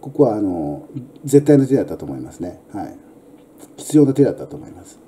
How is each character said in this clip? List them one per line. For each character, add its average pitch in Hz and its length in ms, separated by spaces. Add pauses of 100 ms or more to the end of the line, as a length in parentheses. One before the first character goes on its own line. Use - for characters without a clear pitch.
こ 135 100
こ 147 140
は、 113 120
あ 104 40
の、 92 480 (360)
絶 143 220
対 147 120
の 135 80
手 131 100
だ 107 60
っ - 40
た - 100
と - 80
思 71 120
い 65 40
ま 65 120
す - 80
ね。 - 200 (120)
は 98 120
い。 - 120 (800)
必 - 200
要 147 100
な 139 80
手 143 100
だ - 80
っ - 20
た - 120
と - 100
思 - 100
い - 60
ま - 120
す。 - 240